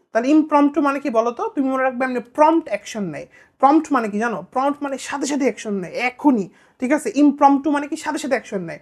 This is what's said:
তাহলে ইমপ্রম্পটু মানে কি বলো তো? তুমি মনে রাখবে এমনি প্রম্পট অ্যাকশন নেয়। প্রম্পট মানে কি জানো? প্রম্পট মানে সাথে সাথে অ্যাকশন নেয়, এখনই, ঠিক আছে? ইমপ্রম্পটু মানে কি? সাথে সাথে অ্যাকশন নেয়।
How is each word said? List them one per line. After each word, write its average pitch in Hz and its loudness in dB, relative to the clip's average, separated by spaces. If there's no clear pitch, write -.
তাহলে 233 0
ইমপ্রম্পটু 302 4
মানে 277 0
কি 285 -4
বলো 226 2
তো? 381 -6
তুমি 285 -4
মনে 262 -2
রাখবে 262 -2
এমনি 247 -4
প্রম্পট 311 2
অ্যাকশন 208 -6
নেয়। 147 -8
প্রম্পট 302 4
মানে 226 0
কি 202 -4
জানো? 208 -4
প্রম্পট 285 -2
মানে 269 -6
সাথে 285 -6
সাথে 277 -2
অ্যাকশন 220 -2
নেয়, 180 -6
এখনই, 240 0
ঠিক 247 -2
আছে? 294 -2
ইমপ্রম্পটু 277 4
মানে 285 -2
কি? 302 -8
সাথে 302 -6
সাথে 269 -2
অ্যাকশন 208 -6
নেয়। 160 -12